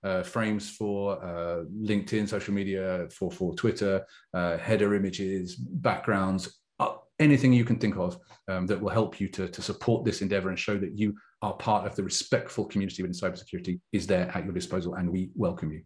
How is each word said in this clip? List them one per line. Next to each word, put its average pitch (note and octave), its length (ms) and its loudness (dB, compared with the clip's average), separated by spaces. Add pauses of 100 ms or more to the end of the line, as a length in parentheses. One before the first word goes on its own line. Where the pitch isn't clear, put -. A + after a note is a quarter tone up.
uh, F#2 180 0
frames G#2+ 480 -2
for, G2+ 520 -2
uh, E2+ 420 -4
LinkedIn, G#2 640 0
social G2+ 260 -2
media, F#2 580 -2
for, F2+ 200 -4
for F2+ 240 -2
Twitter, G2 500 2 (260)
uh, F2 260 0
header G2+ 360 4
images, F#2+ 640 -2
backgrounds, G2 1040 0 (180)
uh, - 160 0 (240)
anything C#3 340 8
you A#2+ 120 8
can A#2 160 2
think G#2 160 2
of, F2+ 200 -2 (300)
um, F#2 220 -2
that F#2+ 120 0
will G2+ 100 -2
help G#2+ 300 0
you G2 60 0
to, F#2 220 -4
to - 120 -10
support A2+ 440 0
this G#2+ 180 0
endeavor F#2+ 280 0
and F2+ 80 -4
show G#2 200 0
that F#2 180 -4
you G#2 160 2 (300)
are G2 120 -2
part G#2 300 2
of G2+ 120 -6
the G2+ 60 -2
respectful - 600 -2
community G2 380 -2
within F2+ 140 -4
cybersecurity F2+ 640 -4 (100)
is G2 160 0
there F#2 300 2
at F2 80 -4
your F#2 100 -4
disposal, F2+ 400 -4
and F2+ 160 0
we F#2 240 -2
welcome E2+ 380 0
you. D#2 140 -10